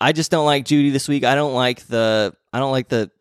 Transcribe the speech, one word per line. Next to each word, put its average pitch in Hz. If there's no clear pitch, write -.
I 127
just 156
don't 156
like 143
Jeudy 143
this 135
week. 143
I 127
don't 147
like 123
the, 110
I 120
don't 135
like 131
the 113